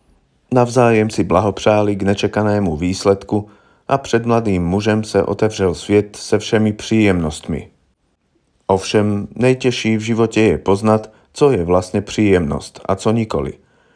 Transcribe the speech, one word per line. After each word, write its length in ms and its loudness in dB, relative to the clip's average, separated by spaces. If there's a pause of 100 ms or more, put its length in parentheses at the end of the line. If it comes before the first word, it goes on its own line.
(540)
Navzájem 560 2
si 140 -2
blahopřáli 720 2
k 80 -4
nečekanému 760 0
výsledku 680 0 (400)
a 100 0
před 280 -2
mladým 400 0
mužem 380 0
se 200 0
otevřel 500 -2
svět 420 0
se 240 -2
všemi 340 0
příjemnostmi. 960 -2 (1000)
Ovšem 680 0
nejtěžší 600 0
v 40 -4
životě 400 0
je 160 4
poznat, 520 0 (260)
co 160 4
je 120 0
vlastně 380 0
příjemnost 840 0
a 100 -2
co 160 -2
nikoli. 420 -2 (420)